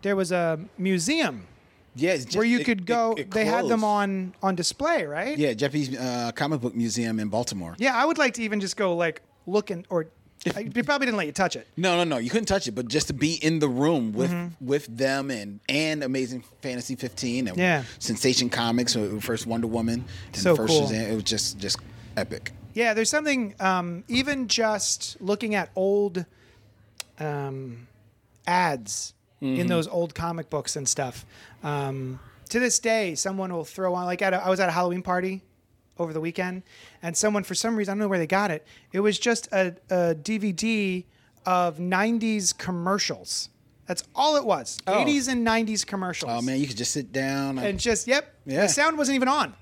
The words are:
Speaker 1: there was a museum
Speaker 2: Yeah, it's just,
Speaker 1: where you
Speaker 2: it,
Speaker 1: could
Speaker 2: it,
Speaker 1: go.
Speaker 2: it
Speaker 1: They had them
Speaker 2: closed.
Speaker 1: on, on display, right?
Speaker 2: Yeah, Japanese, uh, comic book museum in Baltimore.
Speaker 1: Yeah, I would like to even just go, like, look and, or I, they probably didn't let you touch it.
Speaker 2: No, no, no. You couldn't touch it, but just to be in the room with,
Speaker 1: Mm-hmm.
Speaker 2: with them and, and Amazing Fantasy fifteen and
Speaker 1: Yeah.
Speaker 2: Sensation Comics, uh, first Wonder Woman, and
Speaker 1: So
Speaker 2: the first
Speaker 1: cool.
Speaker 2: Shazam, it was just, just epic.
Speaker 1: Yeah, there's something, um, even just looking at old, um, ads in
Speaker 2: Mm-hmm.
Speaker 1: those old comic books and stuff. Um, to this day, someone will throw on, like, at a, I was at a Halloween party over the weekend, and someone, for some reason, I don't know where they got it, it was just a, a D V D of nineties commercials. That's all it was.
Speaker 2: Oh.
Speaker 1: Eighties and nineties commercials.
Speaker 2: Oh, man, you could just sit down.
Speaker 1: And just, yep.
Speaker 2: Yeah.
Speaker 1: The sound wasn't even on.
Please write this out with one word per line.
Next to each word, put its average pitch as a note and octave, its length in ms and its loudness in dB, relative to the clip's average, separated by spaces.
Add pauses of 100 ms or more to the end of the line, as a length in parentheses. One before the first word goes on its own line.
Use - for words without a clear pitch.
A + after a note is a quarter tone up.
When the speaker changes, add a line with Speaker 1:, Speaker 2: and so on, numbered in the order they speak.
Speaker 1:
there G3+ 140 0
was F#3 160 0
a E3+ 280 2 (180)
museum F#3 680 0 (480)
Speaker 2:
Yeah, D#3 160 2
it's C#3+ 140 0
just, E3+ 120 -2
Speaker 1:
where A3 80 4
you A#3+ 140 4
Speaker 2:
it, - 60 -2
Speaker 1:
could A3 160 2
Speaker 2:
it, F3 40 -8
Speaker 1:
go. A3+ 320 0
Speaker 2:
it G3 140 -8
Speaker 1:
They G#3+ 140 2
had A3+ 220 2
them A3+ 140 4
Speaker 2:
closed. - 20 2
Speaker 1:
on, G3 580 0
on F#3+ 140 2
display, C4+ 500 0
right? F#3 320 -4
Speaker 2:
Yeah, C#3+ 160 4
Japanese, C3+ 440 0
uh, B2 360 -2
comic D3 280 0
book A#2+ 140 -2
museum A2+ 440 0
in G#2+ 80 -2
Baltimore. G2 500 -4
Speaker 1:
Yeah, B3 200 2
I B3+ 80 4
would D#4+ 120 2
like C#4 180 2
to A#3 80 -4
even G#3+ 180 0
just F#3+ 160 -6
go, F#3 180 2
like, E3 260 -2 (260)
look G3+ 220 0
and, F3+ 200 -6
or E3 180 0 (480)
I, G#3 80 -6
they A#3 200 -2
probably C#4 240 2
didn't A3 100 2
let F3+ 80 2
you C#3+ 80 -6
touch F#3 240 2
it. - 180 -14
Speaker 2:
No, F3 220 4
no, F3 80 4
no. D3+ 140 2
You A#2+ 100 -2
couldn't G#3+ 160 2
touch G3 240 2
it, - 60 -6
but B2 120 -2
just C#3 200 2
to - 60 -2
be D3 200 2
in D#3+ 260 2
the D3+ 80 4
room C3 460 2
with, C3 180 2
Speaker 1:
Mm-hmm. F3 340 -6
Speaker 2:
with C#3+ 200 0 (120)
them C3+ 340 0
and, G2+ 360 -8
and D3+ 360 0
Amazing B2+ 400 -2 (180)
Fantasy B2 340 -6
fifteen B2 540 -2
and F#2 80 -4
Speaker 1:
Yeah. F3 260 4 (160)
Speaker 2:
Sensation B2 500 2
Comics, A#2+ 460 2
uh, G#2+ 240 -2
first A2 260 -2
Wonder A#2 220 -2
Woman, A#2 380 -2 (220)
and - 140 -6
Speaker 1:
So F#3 100 6
Speaker 2:
the D#3 60 8
first A2 200 2
Speaker 1:
cool. C#3+ 100 4
Speaker 2:
Shazam, A2 240 -2
it A2+ 40 0
was G#2+ 80 -2
just, - 340 -2
just G2+ 220 -4 (360)
epic. - 360 -6 (240)
Speaker 1:
Yeah, A3+ 180 2
there's A3 160 2
something, C#4 500 0
um, F3+ 480 0
even C4 400 0
just - 720 0
looking G#3 360 -2
at F3+ 200 0
old, G3 480 2 (960)
um, C3+ 680 -8 (580)
ads D#3+ 680 -2 (280)
in C3 160 -2
Speaker 2:
Mm-hmm. F3 100 0
Speaker 1:
those E3+ 200 0
old F3 280 -2
comic E3 340 -6
books - 260 -4
and C#3 120 -4
stuff. - 380 -4 (380)
Um, C3+ 560 -4 (300)
to A#3 100 0
this B3 200 2
day, A3 360 0
someone F#3+ 380 -4
will E3 120 -4
throw F#3 300 -2
on, F3+ 100 -2
like, F3+ 160 -2
at F#3+ 120 4
a, F3+ 120 0
I F#3 40 2
was F#3 100 4
at F#3 100 4
a - 20 0
Halloween F3+ 300 0
party F#3 400 -2 (580)
over E3 140 -2
the D#3 80 -4
weekend, F3+ 400 -4 (400)
and E3+ 160 -4
someone, G#3 260 2
for - 120 -6
some A3+ 200 0
reason, G3+ 160 0
I - 40 -2
don't G#3 60 -2
know G#3 60 2
where F#3+ 120 2
they D#3+ 80 0
got G3 240 2
it, D3+ 140 -6 (280)
it F#3 60 0
was G#3 180 2
just A#3 340 0
a, F#3 240 2 (140)
a F3 240 4
D D#3+ 240 -2
V G3+ 140 0
D F#3+ 540 0 (400)
of F3 340 2
nineties G#3 760 2
commercials. - 960 -2 (380)
That's - 160 -4 (120)
all D4+ 220 4
it C4+ 80 0
was. E3 400 0
Speaker 2:
Oh. G3+ 160 4
Speaker 1:
Eighties C#4+ 260 2
and B3 160 0
nineties A3+ 420 2
commercials. F3+ 460 -4
Speaker 2:
Oh, A#2+ 120 0
man, C3 160 0
you C#3+ 80 0
could A#2+ 100 -6
just A#2 140 -2
sit B2 200 -6
down. C3+ 460 -2
Speaker 1:
And G3 220 -2
just, A3 280 0
yep. C#4 240 2 (140)
Speaker 2:
Yeah. C#3+ 180 0
Speaker 1:
The G3+ 60 4
sound D4+ 280 2
wasn't C#4 180 2
even B3+ 120 4
on. C4+ 340 0